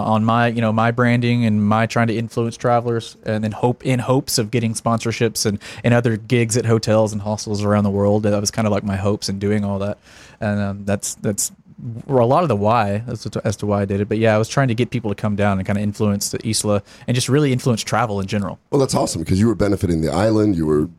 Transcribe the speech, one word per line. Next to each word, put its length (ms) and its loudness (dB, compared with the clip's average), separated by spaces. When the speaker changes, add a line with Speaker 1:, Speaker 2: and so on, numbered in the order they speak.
Speaker 1:
on 220 2
my, 220 4
you 120 -2
know, 140 0
my 180 2
branding 540 2
and 200 2
my 200 2
trying 220 0
to 100 0
influence 400 -4
travelers, 580 0
and 180 -2
then 100 -2
hope, 320 -2
in 140 0
hopes 400 0
of 120 -2
getting 220 0
sponsorships 720 -2
and, 140 0
and 80 4
other 240 2
gigs 400 0
at 80 0
hotels 480 2
and 80 -6
hostels 420 -4
around 220 4
the 60 2
world. 320 2
That 180 2
was 100 -2
kinda, 180 -2
like, 140 0
my 140 -2
hopes 320 -2
in 100 -6
doing 240 0
all 160 -2
that. 200 -6
And, 180 -2
um, 260 -6
that's, 300 -4
that's 360 -4
a 20 -2
lot 320 4
of 60 0
the 80 2
why 500 2
as 140 -8
to, 240 -8
as 100 -2
to 100 -8
why 160 2
I 40 0
did 160 0
it. 80 -2
But 80 -2
yeah, 180 4
I 20 4
was 120 0
trying 180 0
to 80 0
get 140 0
people 220 -4
to 40 -4
come 220 -2
down 220 2
and 60 -4
kinda 140 -2
influence 520 -2
the 140 -6
Isla 380 0
and 80 0
just 140 -2
really 240 2
influence 280 0
travel 380 -2
in 80 -4
general. 320 -4
Speaker 2:
Well, 120 2
that's 120 0
awesome, 300 -2
'cause 160 2
you 80 4
were 80 2
benefiting 460 0
the 100 0
island, 460 2
you 80 0
were 220 2